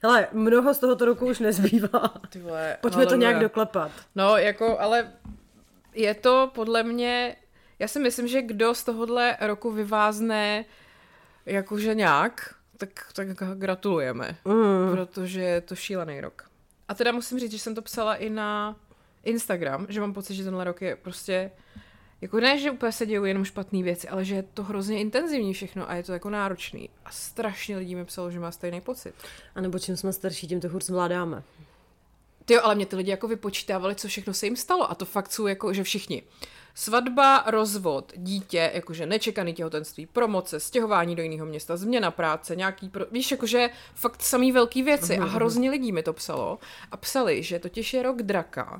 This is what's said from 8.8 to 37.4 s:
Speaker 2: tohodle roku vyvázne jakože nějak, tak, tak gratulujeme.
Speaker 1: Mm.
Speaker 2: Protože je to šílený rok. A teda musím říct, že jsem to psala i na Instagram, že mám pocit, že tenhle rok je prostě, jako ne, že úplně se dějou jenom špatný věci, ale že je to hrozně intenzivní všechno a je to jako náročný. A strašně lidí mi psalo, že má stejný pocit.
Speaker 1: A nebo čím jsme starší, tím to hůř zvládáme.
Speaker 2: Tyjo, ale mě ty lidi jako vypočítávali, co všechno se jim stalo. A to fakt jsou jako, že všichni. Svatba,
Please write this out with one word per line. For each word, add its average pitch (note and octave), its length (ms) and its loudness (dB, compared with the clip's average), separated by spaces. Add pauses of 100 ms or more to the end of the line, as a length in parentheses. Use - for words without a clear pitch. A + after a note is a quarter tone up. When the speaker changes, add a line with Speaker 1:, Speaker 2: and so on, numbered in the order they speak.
Speaker 2:
tohodle A#3+ 580 0
roku G#3 300 -2
vyvázne G#3+ 920 0 (800)
jakože G#3 500 -2
nějak, F#3 600 2 (220)
tak, G3 120 -10 (240)
tak G3 140 -6 (280)
gratulujeme. F3 800 -2 (100)
Speaker 1:
Mm. G3 460 4
Speaker 2:
Protože F#3 500 -4
je F3 200 0
to F3 140 -10
šílený D#3+ 460 -6
rok. - 280 -14 (380)
A G#3 60 -6
teda A#3+ 180 2
musím A#3+ 280 -4
říct, A#3 120 -4
že G#3+ 80 -8
jsem A3 160 -6
to A3+ 60 -8
psala A3 340 -2
i G#3+ 140 -6
na G#3 460 -4 (480)
Instagram, F3 680 -2
že G#3 120 -4
mám G#3 120 -2
pocit, G3 220 -8
že F#3+ 80 -6
tenhle F#3 200 -4
rok F3+ 180 -6
je F#3 140 -4
prostě, F#3 560 -4 (680)
jako F#3+ 180 -2
ne, C4+ 200 4
že C#4+ 120 0
úplně A#3+ 200 -2
se A3+ 140 -4
dějou G#3 180 0
jenom G3 220 0
špatný F#3+ 380 -4
věci, F3 260 -4
ale F#3 160 -4
že G3 100 -4
je F#3+ 80 -2
to G3 200 -10
hrozně G3+ 360 -4
intenzivní A#3 540 0
všechno F#3+ 360 -8
a F3 60 -6
je F3 80 -6
to F#3 100 -8
jako F3+ 160 -8
náročný. G3 600 -6 (160)
A - 60 -18
strašně - 680 -8
lidí F3+ 180 -8
mi F3 100 -8
psalo, F3 260 -8
že F3 80 -8
má E3+ 120 -8
stejný F3 300 -8
pocit. - 320 -12 (420)
Speaker 1:
A F#3+ 60 -6
nebo F#3 180 -2
čím F#3 180 -6
jsme F#3+ 160 -4
starší, F#3 340 -6
tím F3+ 140 -2
to F3 80 -6
hůř F#3 140 -6
zvládáme. F3 600 -2 (1000)
Speaker 2:
Tyjo, A#3 180 8
ale G#3+ 120 4
mě G3+ 100 0
ty F#3+ 100 -8
lidi F#3+ 160 -2
jako G3 160 -4
vypočítávali, G3+ 680 -4
co G#3 120 -10
všechno G3 260 -6
se G#3 120 -4
jim A3+ 100 -2
stalo. - 360 0
A F3 40 -6
to F#3+ 100 -10
fakt G3 260 -4
jsou G#3+ 160 -2
jako, G3 260 -2
že G3 100 0
všichni. - 400 -4 (520)
Svatba, B3 720 6